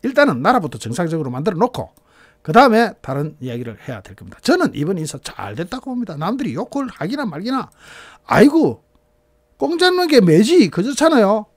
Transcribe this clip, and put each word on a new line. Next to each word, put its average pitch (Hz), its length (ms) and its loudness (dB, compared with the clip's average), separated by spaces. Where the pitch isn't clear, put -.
일단은 220 400 0
나라부터 175 360 0
정상적으로 156 520 -6
만들어 156 280 -4
놓고 208 320 -4
그 156 100 -8
다음에 226 500 6
다른 147 380 -6
이야기를 120 460 -10
해야 113 140 -12
될 92 160 -20
겁니다. 95 240 -20
저는 330 340 0
이번 170 220 -4
인사 156 260 -10
잘 101 320 -12
됐다고 254 360 -10
봅니다. 240 260 -8
남들이 196 380 -4
욕을 254 340 -8
하기나 240 380 -8
말기나, 208 420 -6
"아이고, 220 580 4
꽁 294 180 -2
잡는 359 320 2
게 269 140 6
매지." 208 480 6
그렇잖아요. 226 760 0